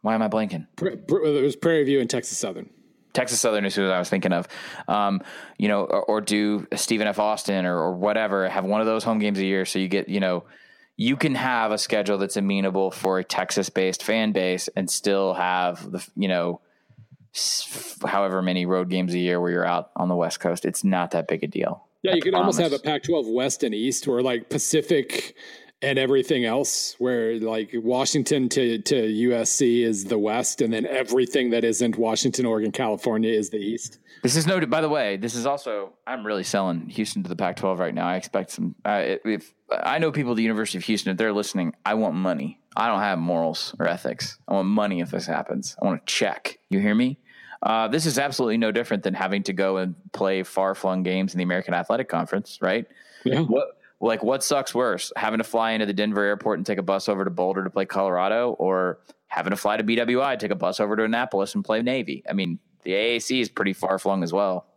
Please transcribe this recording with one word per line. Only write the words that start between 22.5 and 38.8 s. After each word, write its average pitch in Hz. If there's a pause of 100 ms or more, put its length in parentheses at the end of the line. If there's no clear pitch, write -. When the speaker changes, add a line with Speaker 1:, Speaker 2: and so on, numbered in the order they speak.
Speaker 2:
have 170
Speaker 1:
promise. 135
Speaker 2:
a -
Pac-twelve 147
West 123
and 113
East 120
or, 127
like, 123
Pacific - (480)
and 135
everything 131
else -
where, 117
like, 110
Washington 127
to, 120
to 123
U 117
S 113
C 120
is 107
the 110
West 107
and 113
then 113
everything 127
that 117
isn't 113
Washington, 113
Oregon, 110
California 110
is 107
the 110
East. 107 (240)
Speaker 1:
This 127
is 160
no, 180
by 151
the 156
way, 113
this 110
is 120
also, 120 (140)
I'm 120
really 104
selling 87
Houston 104
to 90
the 87
Pac-twelve 92
right 90
now. 87
I 90
expect 92
some, 90 (120)